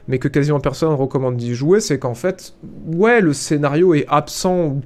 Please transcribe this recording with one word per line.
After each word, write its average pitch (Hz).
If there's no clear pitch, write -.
mais 131
que 143
quasiment 143
personne 156
recommande 131
d'y 120
jouer, 156
c'est 147
qu'en 123
fait, -
ouais, 220
le 160
scénario 147
est 147
absent 175
ou 139